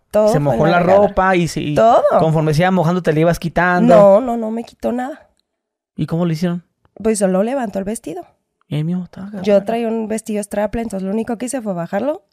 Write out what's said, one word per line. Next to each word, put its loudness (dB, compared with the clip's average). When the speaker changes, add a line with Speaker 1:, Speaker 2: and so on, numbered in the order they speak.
Speaker 1:
Todo 2
Speaker 2:
Se 2
Speaker 1:
fue 2
Speaker 2:
mojó 0
Speaker 1:
en 2
la 4
Speaker 2:
la 0
Speaker 1:
regadera. 4
Speaker 2:
ropa 0
y 0
se, -6
y -4
Speaker 1:
Todo. 4
Speaker 2:
conforme 2
se 0
iba 2
mojando 0
te 0
la 0
ibas 2
quitando. 2
Speaker 1:
No, 8
no, -4
no -6
me -8
quitó -6
nada. -8
Speaker 2:
¿Y -6
cómo -2
lo 0
hicieron? -4
Speaker 1:
Pues 0
solo 0
levantó -4
el -6
vestido. -10
Speaker 2:
Y -10
ahí -4
mismo -4
estaba -18
Speaker 1:
Yo -12
Speaker 2:
agarrado. 2
Speaker 1:
traía -4
un -4
vestido -6
strapless, -4
entonces -8
lo -4
único -4
que -8
hice -6
fue -6
bajarlo -4